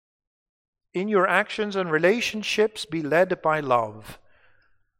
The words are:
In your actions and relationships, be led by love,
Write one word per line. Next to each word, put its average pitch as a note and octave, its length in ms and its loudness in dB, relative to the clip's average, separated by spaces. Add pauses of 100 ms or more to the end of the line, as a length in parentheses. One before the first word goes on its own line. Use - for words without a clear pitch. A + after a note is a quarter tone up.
(960)
In F#3+ 140 -4
your G3 200 4
actions G3+ 480 -2
and F#3 140 -2
relationships, G#3 960 0
be E3 180 -6
led E3+ 400 2
by D#3 180 0
love, A2+ 580 -2 (800)